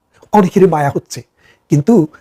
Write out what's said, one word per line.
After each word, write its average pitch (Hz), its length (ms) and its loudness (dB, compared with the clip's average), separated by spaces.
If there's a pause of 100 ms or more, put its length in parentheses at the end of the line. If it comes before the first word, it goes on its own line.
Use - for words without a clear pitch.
(320)
অনেকেরই 190 340 2
মায়া 151 280 0
হচ্ছে, - 280 -12 (460)
কিন্তু 156 400 2 (120)